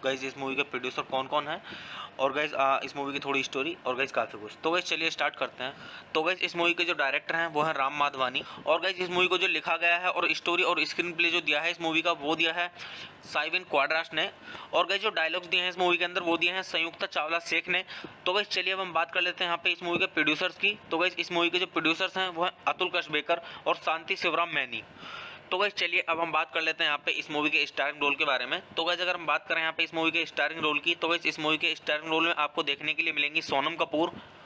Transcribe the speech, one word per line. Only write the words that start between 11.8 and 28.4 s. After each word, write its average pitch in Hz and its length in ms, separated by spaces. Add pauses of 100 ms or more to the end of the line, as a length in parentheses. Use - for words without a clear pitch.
movie 160 200
का 170 120
वो 156 220
दिया 165 180
है 175 180 (540)
साइविन 160 400
क्वाड्रास 160 480
ने। 165 160 (440)
और 170 140
guys 190 140
जो 214 100
dialogues 170 360
दिए 180 140
हैं 180 80
इस 180 100
movie 175 180
के 175 80
अंदर 180 180
वो 170 140
दिए 170 140
हैं 190 120
संयुक्ता 165 440
चावला 165 340
शेख 170 280
ने। 180 140 (420)
तो 180 80
guys 202 160
चलिए 185 240
अब 190 60
हम 185 140
बात 165 200
कर 185 80
लेते 175 220
हैं 175 60
यहाँ 170 140
पे 185 80
इस 175 120
मूवी 175 160
के 180 80
प्रोड्यूसर्स 165 500
की। 208 200 (140)
तो 165 60
guys 180 200
इस 170 140
movie 170 180
के 175 100
जो 180 80
producers 165 500
हैं 185 120
वो 165 140
हैं 180 80 (160)
अतुल 170 280
कशबेकर 160 460 (260)
और 170 100
शांति 165 400
शिवराम 170 320
मैनी। 127 340 (680)
तो 180 60
guys 202 160
चलिए 175 280
अब 165 180
हम 165 120
बात 156 220
कर 165 80
लेते 160 220
हैं 160 60
यहाँ 147 160
पे 170 80
इस 147 180
movie 151 180
के 147 160
starring 147 360
role 143 140
के 151 100
बारे 127 200